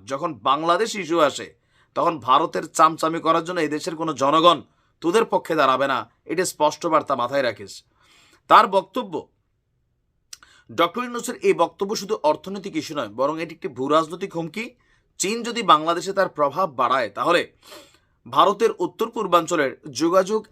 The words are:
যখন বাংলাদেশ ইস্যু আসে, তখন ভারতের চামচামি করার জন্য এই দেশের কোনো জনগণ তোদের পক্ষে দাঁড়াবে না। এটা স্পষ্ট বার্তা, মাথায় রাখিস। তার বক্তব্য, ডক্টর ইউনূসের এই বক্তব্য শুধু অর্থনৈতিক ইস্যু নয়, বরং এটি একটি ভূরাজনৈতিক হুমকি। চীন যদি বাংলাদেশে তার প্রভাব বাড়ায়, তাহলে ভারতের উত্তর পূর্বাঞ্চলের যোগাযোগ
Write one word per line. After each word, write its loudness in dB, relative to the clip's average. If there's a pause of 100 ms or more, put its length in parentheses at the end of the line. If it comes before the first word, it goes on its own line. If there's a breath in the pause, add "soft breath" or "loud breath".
যখন -6
বাংলাদেশ 0
ইস্যু -2
আসে, 0 (400)
তখন 0
ভারতের 2
চামচামি 2
করার 2
জন্য -4
এই 0
দেশের -6
কোনো -4
জনগণ 4 (380)
তোদের 2
পক্ষে -2
দাঁড়াবে 2
না। -4 (140)
এটা -4
স্পষ্ট -2
বার্তা, 0
মাথায় -2
রাখিস। -6 (640 soft breath)
তার 8
বক্তব্য, -4 (1400 soft breath)
ডক্টর -2
ইউনূসের -8
এই 2
বক্তব্য -2
শুধু -6
অর্থনৈতিক -4
ইস্যু -8
নয়, -6
বরং -4
এটি -10
একটি -12
ভূরাজনৈতিক -2
হুমকি। -8 (480)
চীন -2
যদি -6
বাংলাদেশে 2
তার 0
প্রভাব -2
বাড়ায়, 0
তাহলে 0 (800 loud breath)
ভারতের 4
উত্তর -4
পূর্বাঞ্চলের 0
যোগাযোগ 0